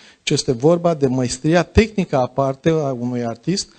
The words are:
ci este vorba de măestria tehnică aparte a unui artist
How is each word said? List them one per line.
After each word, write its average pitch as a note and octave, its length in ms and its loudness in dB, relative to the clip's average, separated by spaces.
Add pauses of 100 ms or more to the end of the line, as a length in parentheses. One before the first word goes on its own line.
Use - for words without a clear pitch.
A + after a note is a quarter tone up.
(240)
ci - 60 -6
este C#3+ 220 0
vorba E3 420 2
de C#3 140 0
măestria C3 560 0
tehnică G3 540 0
aparte C3+ 520 -2
a D#3 220 0
unui A#2+ 340 -6
artist D#3+ 540 -6